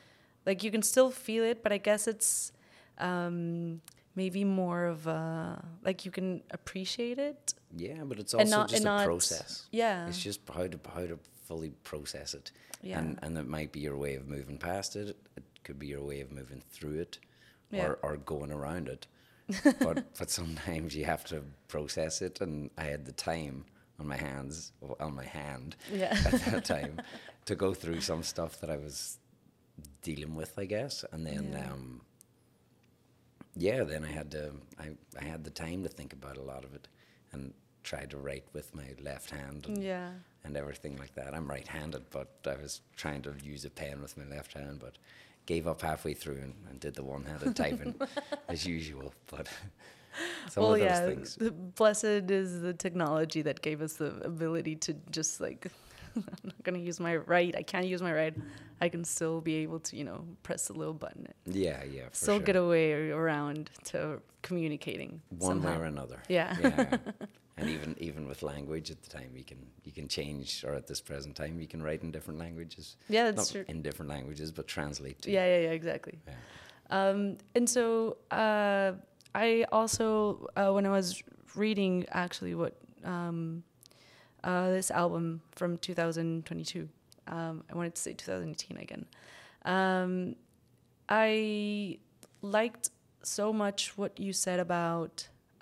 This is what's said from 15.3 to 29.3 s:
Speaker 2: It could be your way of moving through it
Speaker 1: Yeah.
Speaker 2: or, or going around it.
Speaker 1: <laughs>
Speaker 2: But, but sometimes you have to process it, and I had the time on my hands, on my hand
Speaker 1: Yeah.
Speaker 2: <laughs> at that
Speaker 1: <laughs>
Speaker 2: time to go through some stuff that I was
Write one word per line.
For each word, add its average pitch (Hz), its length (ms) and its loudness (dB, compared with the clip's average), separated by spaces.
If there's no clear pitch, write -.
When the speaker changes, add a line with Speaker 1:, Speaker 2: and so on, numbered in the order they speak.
Speaker 2:
It 67 80 -14
could 69 160 -12
be 71 80 -8
your 69 160 -6
way 71 160 -6
of 67 100 -10
moving 67 400 -12
through 76 300 -4
it - 180 -6
Speaker 1:
Yeah. 185 140 0
Speaker 2:
or, - 160 2
or 76 160 0
going 71 340 -4
around 73 360 -2
it. - 180 -8
Speaker 1:
<laughs> 220 320 6
Speaker 2:
But, - 380 2
but - 120 -2
sometimes 80 640 -2
you 76 100 -2
have 78 220 0
to 78 160 -6
process 80 540 -2
it, 90 180 -4
and 76 380 -4
I 80 60 -2
had 73 220 -4
the 67 60 -10
time 76 520 -4
on 76 80 -6
my 69 100 -4
hands, 69 560 -6
on 73 140 -4
my 65 120 -10
hand 71 500 -10
Speaker 1:
Yeah. 196 300 0
Speaker 2:
<laughs> - 40 6
at - 60 4
that - 120 0
Speaker 1:
<laughs> - 120 0
Speaker 2:
time 73 240 -6
to 104 80 0
go 95 200 2
through 82 280 -4
some 82 200 0
stuff - 380 -4
that 78 100 -6
I 76 60 0
was 73 420 -8